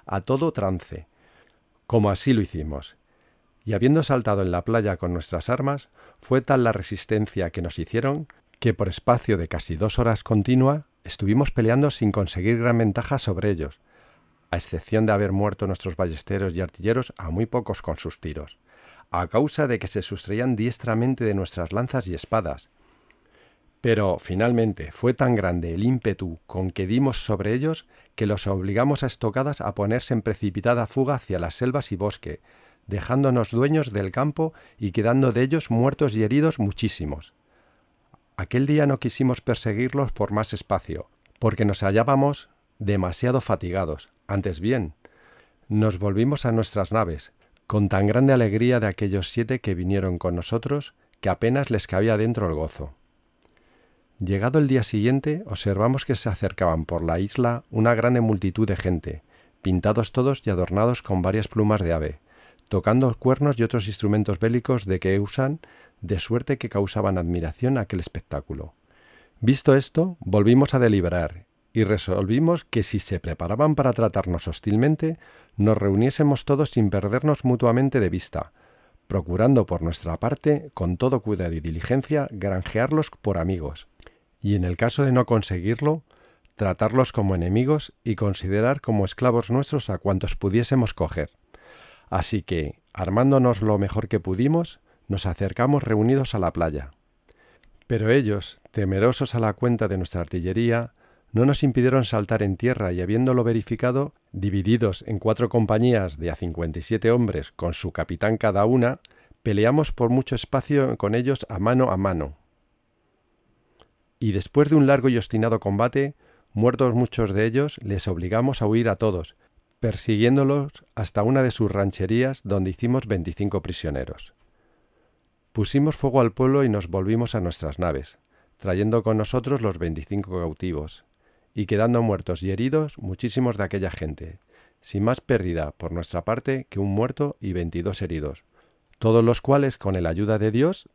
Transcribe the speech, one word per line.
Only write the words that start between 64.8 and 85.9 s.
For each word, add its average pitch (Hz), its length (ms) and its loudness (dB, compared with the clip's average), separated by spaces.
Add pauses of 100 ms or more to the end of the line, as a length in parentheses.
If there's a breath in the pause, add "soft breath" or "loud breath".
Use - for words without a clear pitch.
de 95 140 -2
que 95 200 2
usan, 135 400 -2 (400 loud breath)
de 95 200 -4
suerte 123 380 -2
que 113 120 -8
causaban 101 480 0
admiración 87 600 -2
aquel 101 220 -4
espectáculo. 73 760 -10 (640 soft breath)
Visto 135 360 4
esto, 165 440 0
volvimos 110 540 4
a 135 60 2
deliberar, 87 640 0 (280)
y 110 100 2
resolvimos 107 840 0
que - 180 0
si - 160 -4
se 92 200 -6
preparaban 104 560 0
para 131 180 2
tratarnos 95 540 0
hostilmente, 147 720 0 (380 soft breath)
nos 104 220 4
reuniésemos 113 680 2
todos 139 260 0
sin 110 180 2
perdernos 117 560 0
mutuamente 127 540 2
de 98 100 2
vista, - 440 -6 (540 soft breath)
procurando 98 580 2
por 85 160 -4
nuestra 82 380 -4
parte, 147 540 -2
con 90 240 -2
todo 127 240 0
cuidado 90 320 -2
y 80 80 -6
diligencia, 127 720 -2
granjearlos 107 800 -2 (120)
por 98 160 0
amigos, 82 500 -4 (540 soft breath)
y 101 140 2
en 92 100 2
el 90 100 0
caso 120 300 2
de 131 80 4
no 123 120 4
conseguirlo, 117 800 0 (520 soft breath)